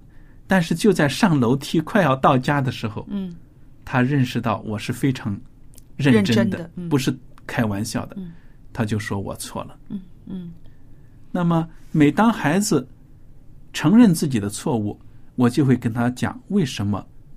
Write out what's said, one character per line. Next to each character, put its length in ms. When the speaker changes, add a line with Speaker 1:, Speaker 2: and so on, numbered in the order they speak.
Speaker 1:
但 160
是 140
就 160
在 160
上 320
楼 160
梯 240
快 240
要 140
到 200
家 220
的 120
时 160
候， 220
Speaker 2:
嗯。 240
Speaker 1:
他 160
认 220
识 180
到 240
我 120
是 140
非 220
常 180
认 260
真 40
的， 80
Speaker 2:
认 160
真 0
的， 260
嗯。 140
Speaker 1:
不 80
是 200
开 160
玩 200
笑 240
的， 120
Speaker 2:
嗯。 140
Speaker 1:
他 100
就 160
说 180
我 200
错 260
了。 140
Speaker 2:
嗯， 140
嗯。 260
Speaker 1:
那 140
么 200
每 200
当 200
孩 280
子 260
承 260
认 160
自 140
己 100
的 120
错 280
误， 220
我 140
就 160
会 120
跟 160
他 160
讲， 280
为 160
什 200
么 200